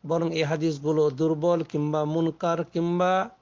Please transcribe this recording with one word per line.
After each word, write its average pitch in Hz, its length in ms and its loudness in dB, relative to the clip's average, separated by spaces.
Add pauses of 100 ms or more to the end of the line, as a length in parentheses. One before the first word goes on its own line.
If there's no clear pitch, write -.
বরং 165 260 0
এই 160 100 0
হাদিসগুলো 151 680 0
দুর্বল 160 540 0
কিংবা 151 420 -2
মুনকার 165 580 -2
কিংবা 180 640 0 (120)